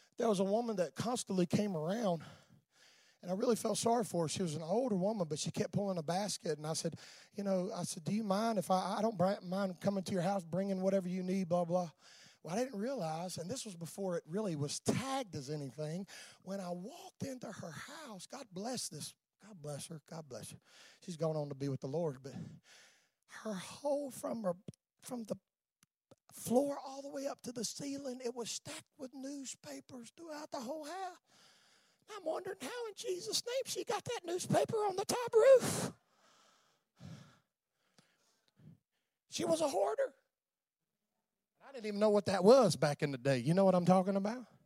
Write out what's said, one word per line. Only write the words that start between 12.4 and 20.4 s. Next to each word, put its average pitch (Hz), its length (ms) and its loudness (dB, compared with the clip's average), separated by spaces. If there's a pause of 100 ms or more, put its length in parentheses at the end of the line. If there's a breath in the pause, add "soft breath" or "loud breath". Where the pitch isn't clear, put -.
What 170 120 -2
I - 0 -
didn't 254 200 -2
realize, 185 600 -4
and 170 120 -6
this 254 140 -6
was 202 100 -10
before 170 420 -4
it 165 120 -2
really 185 260 -2
was 143 240 -2
tagged 233 560 0
as 135 160 -8
anything, 151 560 -6 (380 loud breath)
when 196 160 -6
I 180 100 -8
walked 269 540 -10
into 262 240 -8
her 165 260 -10 (320)
house, 202 240 -14
God 262 220 -12
bless 208 360 -4
this, 156 260 -12 (300)
God 208 160 -18
bless 143 280 -10
her, 160 200 -12
God 160 200 -12
bless 110 240 -12